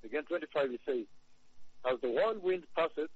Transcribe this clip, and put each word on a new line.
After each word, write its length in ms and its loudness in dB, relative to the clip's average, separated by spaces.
Again, 200 -2
twenty-five, 460 0
he 140 -4
says, 220 0
As 140 2
the 80 2
wild 320 2
wind 220 2
passeth 400 0